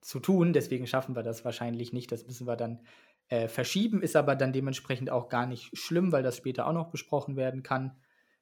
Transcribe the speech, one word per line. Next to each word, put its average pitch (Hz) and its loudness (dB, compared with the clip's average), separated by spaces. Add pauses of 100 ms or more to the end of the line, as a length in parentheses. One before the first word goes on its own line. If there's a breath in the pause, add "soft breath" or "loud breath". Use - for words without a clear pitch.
zu - -8
tun, 175 6
deswegen 127 2
schaffen 127 0
wir 117 -2
das 117 -6
wahrscheinlich 120 -4
nicht. 123 -6
Das 117 -6
müssen 123 -12
wir 120 -2
dann, 117 -6 (440 loud breath)
äh, 117 2
verschieben, 185 2
ist 160 4
aber 139 4
dann 131 0
dementsprechend 131 -2
auch 127 -2
gar 123 0
nicht 127 -10
schlimm, 175 0
weil 143 4
das 123 0
später 131 -4
auch 156 2
noch 165 -2
besprochen 139 -2
werden 131 -2
kann. 131 -2 (440 soft breath)